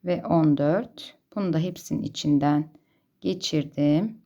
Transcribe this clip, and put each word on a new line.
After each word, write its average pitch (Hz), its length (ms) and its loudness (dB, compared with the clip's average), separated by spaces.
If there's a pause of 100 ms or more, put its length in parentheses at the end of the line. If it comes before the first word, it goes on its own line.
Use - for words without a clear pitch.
ve 180 200 -2
on 156 320 4
dört. 160 600 -2 (180)
Bunu 190 180 -2
da 160 60 2
hepsinin - 440 -6
içinden 147 680 0 (520)
geçirdim 151 1040 -2